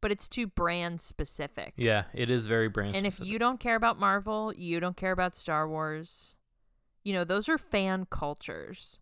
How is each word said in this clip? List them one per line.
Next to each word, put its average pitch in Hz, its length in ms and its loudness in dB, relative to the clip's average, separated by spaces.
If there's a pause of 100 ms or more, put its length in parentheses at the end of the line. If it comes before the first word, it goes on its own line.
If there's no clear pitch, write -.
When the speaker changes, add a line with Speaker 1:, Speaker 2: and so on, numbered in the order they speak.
Speaker 1:
but 214 100 0
it's 202 180 -2
too 240 180 -2
brand 170 540 0
specific. - 760 -8
Speaker 2:
Yeah, 110 280 4 (100)
it 120 160 0
is 120 160 4
very 113 220 4
brand 101 280 0
Speaker 1:
And - 100 2
if 190 80 0
Speaker 2:
specific. 185 180 -6
Speaker 1:
you 220 60 -2
don't 240 220 2
care 233 160 2
about 226 220 2
Marvel, 208 560 2
you 170 260 -2
don't 180 160 -2
care 185 160 0
about 180 240 0
Star 156 320 0
Wars, 156 640 -6 (680)
you 202 100 -2
know, 185 120 2
those 190 240 2
are 311 100 4
fan 190 520 2
cultures. - 920 -8